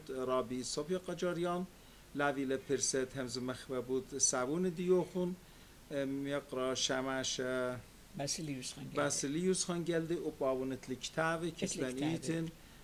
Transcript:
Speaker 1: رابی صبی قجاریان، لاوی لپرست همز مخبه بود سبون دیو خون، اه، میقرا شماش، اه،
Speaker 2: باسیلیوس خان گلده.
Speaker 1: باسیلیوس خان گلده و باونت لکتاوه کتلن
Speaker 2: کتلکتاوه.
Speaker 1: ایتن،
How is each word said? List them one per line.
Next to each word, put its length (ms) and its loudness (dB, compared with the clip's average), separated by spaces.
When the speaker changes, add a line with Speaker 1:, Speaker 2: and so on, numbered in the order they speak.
Speaker 1:
رابی 560 0
صبی 340 -2
قجاریان، 680 0
لاوی 300 2
لپرست 720 2
همز 220 -4
مخبه 420 -4
بود 380 -2
سبون 500 2
دیو 340 4
خون، 340 0
اه، 140 0
میقرا 680 0
شماش، 680 0
اه، 360 0
Speaker 2:
باسیلیوس 540 -2
خان 120 -10
گلده. 120 -6
Speaker 1:
باسیلیوس 680 2
خان 180 0
گلده 320 2
و 160 -2
باونت 600 0
لکتاوه 600 0
کتلن 180 -2
Speaker 2:
کتلکتاوه. 440 0
Speaker 1:
ایتن، 360 0